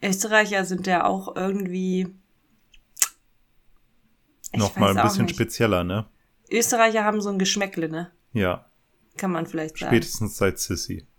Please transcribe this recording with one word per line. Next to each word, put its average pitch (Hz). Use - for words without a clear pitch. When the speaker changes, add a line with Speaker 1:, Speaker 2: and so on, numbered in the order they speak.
Speaker 1:
Österreicher 196
sind 185
ja 180
auch 190
irgendwie, 185
ich -
Speaker 2:
Noch 101
mal 101
Speaker 1:
weiß 98
Speaker 2:
ein -
Speaker 1:
auch 110
Speaker 2:
bisschen 196
Speaker 1:
nicht. -
Speaker 2:
spezieller, 107
ne? 95
Speaker 1:
Österreicher 226
haben 214
so 202
ein 196
Geschmäckle, 190
ne? 165
Speaker 2:
Ja. 95
Speaker 1:
Kann 185
man 165
vielleicht 156
sagen. -
Speaker 2:
Spätestens 110
seit 95
Sissi. -